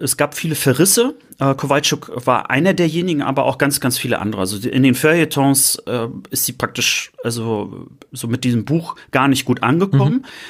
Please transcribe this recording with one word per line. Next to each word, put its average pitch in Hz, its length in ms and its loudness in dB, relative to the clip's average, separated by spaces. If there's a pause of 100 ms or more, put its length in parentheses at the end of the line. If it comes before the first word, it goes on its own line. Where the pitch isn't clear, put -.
es 135 160 -4
gab 147 180 -2
viele 160 200 -4
Verrisse. 190 600 2 (240)
Äh, 139 160 2
Kowalczuk 139 560 -2 (140)
war 123 240 2
einer 165 240 2
derjenigen, 165 480 0
aber 135 240 0
auch 131 120 0
ganz, 139 220 0
ganz 127 180 0
viele 120 220 -2
andere. 101 220 -4
Also 101 260 -4
in 131 160 2
den 127 100 6
Feuilletons, 143 920 2
äh, 117 220 -4 (240)
ist - 120 -2
sie - 80 -2
praktisch, - 600 -4 (100)
also 110 640 -4 (240)
so 117 160 -8
mit 117 160 -2
diesem 120 220 2
Buch 160 320 -2 (140)
gar 135 180 4
nicht - 160 0
gut - 180 0
angekommen. 165 640 2 (240)